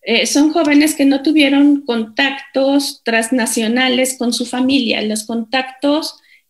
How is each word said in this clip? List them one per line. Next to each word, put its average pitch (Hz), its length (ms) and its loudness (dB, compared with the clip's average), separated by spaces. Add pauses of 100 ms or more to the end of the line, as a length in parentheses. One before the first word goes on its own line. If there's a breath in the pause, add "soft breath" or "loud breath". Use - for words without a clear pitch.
eh, 220 200 0
son 294 240 2
jóvenes 302 420 2
que 277 120 0
no 277 180 2
tuvieron 285 580 4
contactos 269 1200 -2
transnacionales 233 1160 0
con 240 140 -2
su 240 120 -4
familia. 254 560 -2
Los 214 220 -4
contactos 262 960 -4 (300 soft breath)